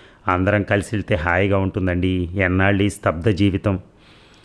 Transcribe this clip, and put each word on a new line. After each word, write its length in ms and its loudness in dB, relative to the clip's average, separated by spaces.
"అందరం 360 2
కలిసి 320 -2
వెళ్తే 200 -2
హాయిగా 420 0
ఉంటుందండి, 760 0
ఎన్నాళ్ళీ 560 2
స్తబ్ద 380 -2
జీవితం." 520 0